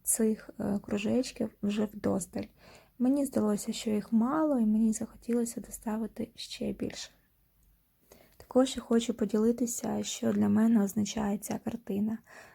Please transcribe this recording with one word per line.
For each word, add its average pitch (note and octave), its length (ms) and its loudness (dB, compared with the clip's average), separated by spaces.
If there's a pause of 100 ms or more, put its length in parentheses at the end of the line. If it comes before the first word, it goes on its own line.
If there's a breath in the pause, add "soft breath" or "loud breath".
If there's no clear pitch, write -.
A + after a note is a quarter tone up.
цих, A3 460 -2 (100)
е, G3+ 200 -2
кружечків A3 720 -2 (140)
вже G#3 220 -2
вдосталь. G3+ 580 -4 (560 loud breath)
Мені C4 260 2
здалося, G#3+ 480 -2
що - 160 -6
їх G#3+ 240 -2
мало, C#4 460 2
і A3 60 2
мені A3 280 2
захотілося A#3 680 -4
доставити A3 760 -8
ще - 380 -8
більше. - 380 -8 (1300 soft breath)
Також C4+ 380 2
я A#3+ 60 -10
хочу A#3 320 0
поділитися, A3 880 0
що A3 300 0
для G#3 160 4
мене A3 340 8
означає G3+ 540 0
ця G#3 220 -6
картина. A3 580 -4 (380 loud breath)